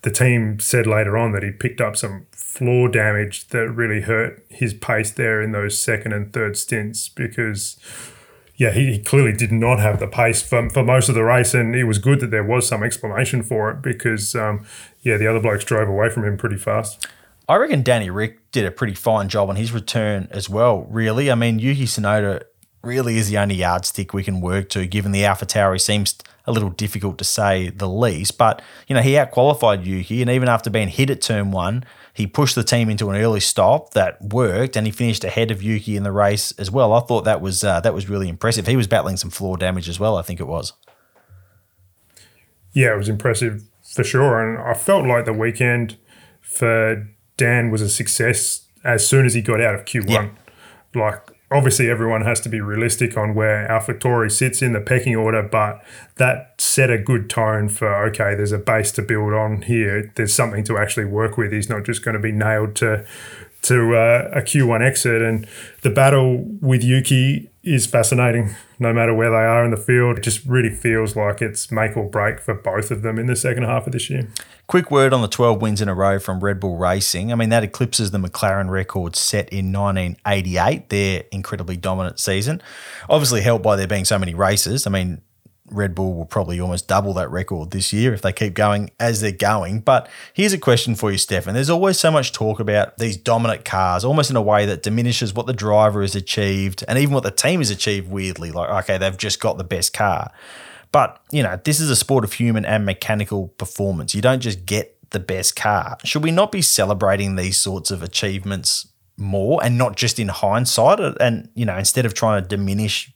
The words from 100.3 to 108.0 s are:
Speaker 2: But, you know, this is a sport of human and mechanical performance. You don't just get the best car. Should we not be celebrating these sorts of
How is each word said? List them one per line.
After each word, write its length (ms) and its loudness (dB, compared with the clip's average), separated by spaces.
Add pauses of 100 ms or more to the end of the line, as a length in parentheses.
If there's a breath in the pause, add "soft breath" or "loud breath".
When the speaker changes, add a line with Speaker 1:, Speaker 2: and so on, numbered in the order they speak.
Speaker 2:
But, 300 2 (100)
you 120 0
know, 200 -2
this 180 0
is 100 0
a 60 2
sport 280 2
of 80 -4
human 320 0
and 220 0
mechanical 640 -2
performance. 640 -4
You 80 -2
don't 180 2
just 240 -6
get 320 -4 (140)
the 100 -4
best 340 -4
car. 480 -2
Should 220 -2
we 60 2
not 200 2
be 120 -2
celebrating 720 0
these 220 -2
sorts 320 -4
of 120 -6